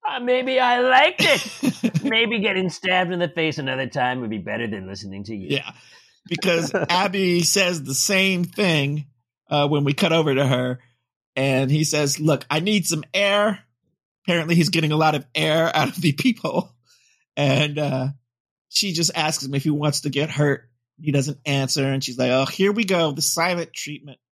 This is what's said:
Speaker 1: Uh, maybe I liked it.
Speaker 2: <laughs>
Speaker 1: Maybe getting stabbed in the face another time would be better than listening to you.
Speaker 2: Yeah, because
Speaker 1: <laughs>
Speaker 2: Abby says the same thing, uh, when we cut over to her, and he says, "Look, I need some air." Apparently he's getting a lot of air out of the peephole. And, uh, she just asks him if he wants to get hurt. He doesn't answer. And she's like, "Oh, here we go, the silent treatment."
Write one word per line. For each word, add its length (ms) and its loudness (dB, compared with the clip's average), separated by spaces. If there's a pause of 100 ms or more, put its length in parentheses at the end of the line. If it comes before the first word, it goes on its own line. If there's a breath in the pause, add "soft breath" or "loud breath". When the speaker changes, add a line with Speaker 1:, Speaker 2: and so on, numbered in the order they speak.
Speaker 1:
Uh, 120 -6
maybe 400 2
I 180 4
liked 420 4
it. 800 0
Speaker 2:
<laughs> 20 -
Speaker 1:
Maybe 340 0
getting 300 0
stabbed 420 0
in 80 -4
the 80 0
face 300 -2
another 300 -4
time 340 -2
would 80 -6
be 80 -4
better 300 -6
than 200 -8
listening 380 -12
to 100 -10
you. 220 -4
Speaker 2:
Yeah, 120 -8 (600 loud breath)
because 440 -2
Speaker 1:
<laughs> 160 -2
Speaker 2:
Abby 520 0
says 420 0
the 100 -8
same 520 0
thing, 600 0 (420)
uh, 180 2
when 160 2
we 100 2
cut 200 2
over 200 2
to 140 2
her, 320 0 (560 soft breath)
and 340 0
he 140 2
says, 380 0
"Look, 280 2
I 120 0
need 260 0
some 160 -4 (100)
air." 460 0 (680)
Apparently 300 2
he's 140 4
getting 240 0
a 40 2
lot 180 4
of 100 -6 (100)
air 400 2
out 140 2
of 120 -10
the 120 2
peephole. 600 -2 (640 soft breath)
And, 420 2
uh, 300 -2 (640)
she 240 -2
just 220 0
asks 280 -2
him 100 -6
if 100 0
he 60 0
wants 320 0
to 80 -4
get 200 -2
hurt. 400 0 (320)
He 100 -2
doesn't 340 0
answer. 400 0
And 160 -2
she's 160 -8
like, 140 2
"Oh, 140 2
here 260 0
we 140 0
go, 260 2
the 100 -6
silent 520 -2
treatment." 460 -14 (120)